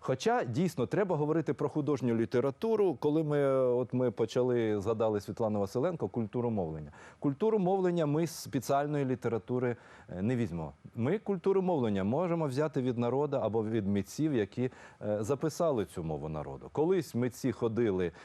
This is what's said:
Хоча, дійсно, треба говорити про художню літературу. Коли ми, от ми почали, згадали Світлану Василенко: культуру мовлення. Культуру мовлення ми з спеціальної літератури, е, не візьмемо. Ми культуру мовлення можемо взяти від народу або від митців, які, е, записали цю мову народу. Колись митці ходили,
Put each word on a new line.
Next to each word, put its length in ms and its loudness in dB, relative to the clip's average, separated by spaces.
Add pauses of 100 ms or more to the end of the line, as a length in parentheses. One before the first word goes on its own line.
Хоча, 400 2
дійсно, 420 0
треба 300 0
говорити 380 0
про 140 -2
художню 460 0
літературу. 800 2
Коли 280 2
ми, 160 0 (160)
от 380 2
ми 180 2
почали, 680 2
згадали 400 0
Світлану 400 -2
Василенко: 480 -2
культуру 420 -2
мовлення. 420 -4 (260)
Культуру 400 0
мовлення 480 2
ми 200 2
з 40 -4
спеціальної 720 -2
літератури, 720 -2 (320)
е, 140 -8
не 140 2
візьмемо. 360 -4 (220)
Ми 240 0
культуру 440 0
мовлення 420 2
можемо 420 0
взяти 360 -2
від 160 -2
народу 380 0
або 280 0
від 220 0
митців, 480 0
які, 360 0 (320)
е, 200 0
записали 640 0
цю 200 -8
мову 240 -4
народу. 440 -8
Колись 420 0
митці 380 -2
ходили, 600 0 (120)